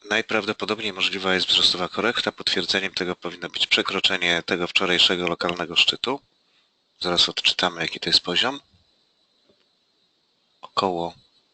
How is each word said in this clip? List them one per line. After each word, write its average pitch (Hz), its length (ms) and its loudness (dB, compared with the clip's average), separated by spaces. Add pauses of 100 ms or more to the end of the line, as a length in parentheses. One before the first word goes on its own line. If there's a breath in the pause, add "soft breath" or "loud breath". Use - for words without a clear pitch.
(100)
najprawdopodobniej 107 840 -2
możliwa 92 420 0
jest 90 120 2
wzrostowa - 420 2
korekta. 104 440 -2
Potwierdzeniem 95 640 -2
tego 90 220 -4
powinno 87 320 -10
być - 180 -2
przekroczenie 90 800 2
tego 87 200 0
wczorajszego 90 640 2
lokalnego 85 480 -4
szczytu. - 440 0 (800)
Zaraz 87 280 2
odczytamy, 85 540 0
jaki - 180 -4
to - 80 -4
jest - 120 4
poziom. 120 400 0 (2000)
Około 85 540 -2 (400)